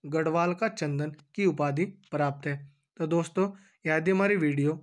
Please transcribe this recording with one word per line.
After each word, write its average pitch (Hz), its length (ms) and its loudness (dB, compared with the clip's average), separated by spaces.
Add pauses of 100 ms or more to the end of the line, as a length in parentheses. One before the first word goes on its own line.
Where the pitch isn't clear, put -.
गढ़वाल 160 480 2
का 220 140 -2
चंदन 147 440 -4 (220)
की 202 120 0
उपाधि 147 380 0 (260)
प्राप्त 143 360 -2
है। 143 100 -2 (400)
तो 165 100 -4
दोस्तों, 170 440 0 (360)
यदि 160 240 2
हमारी 196 260 2
वीडियो 147 360 2 (100)